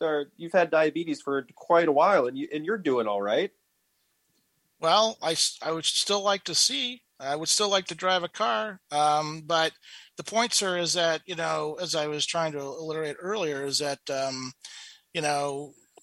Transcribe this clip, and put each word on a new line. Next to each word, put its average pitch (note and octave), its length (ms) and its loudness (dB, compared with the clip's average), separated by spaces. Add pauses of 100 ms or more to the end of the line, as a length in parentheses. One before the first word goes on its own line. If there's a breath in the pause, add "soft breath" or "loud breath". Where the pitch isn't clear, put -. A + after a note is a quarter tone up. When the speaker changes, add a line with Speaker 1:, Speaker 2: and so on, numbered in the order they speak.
Speaker 1:
or D3+ 360 -2
you've E3 160 -10
had F3 180 4
diabetes D#3 500 2
for C#3 340 -2
quite E3+ 340 4
a D3 40 4
while, D#3 340 6
and C3 100 -6
you, C#3+ 160 -6
and D3+ 120 -4
you're G#3 140 -2
doing B2+ 280 2
all G2+ 160 0
right. B2+ 280 0 (1300)
Speaker 2:
Well, G#3 420 4
I E3 100 0
s-, - 300 -2
I D3+ 100 -2
would D#3+ 120 -4
still - 380 0
like G3+ 220 0
to - 100 -6
see, B3+ 480 0 (180)
I C#3 160 -4
would D#3 120 -4
still G#3 200 2
like F#3+ 180 2
to F3+ 80 -8
drive F#3 280 0
a F3 60 -6
car. G#3+ 520 -4 (100)
Um, D3+ 560 2
but D#3+ 260 2 (440 loud breath)
the D#3 80 -12
point, A3+ 280 0
sir, F#3 260 0
is E3 160 0
that, E3 320 2
you F#3 80 -8
know, D#3 460 -2
as D#3 140 -4
I D3+ 140 0
was D3+ 180 -2
trying D#3+ 260 0
to C#3+ 60 -8
alliterate D3+ 600 -6
earlier, E3+ 440 -4
is C#3 140 0
that, C#3+ 220 -2 (100)
um, C3 420 -4 (600 loud breath)
you E3+ 80 -4
know, C#3+ 520 -2 (300)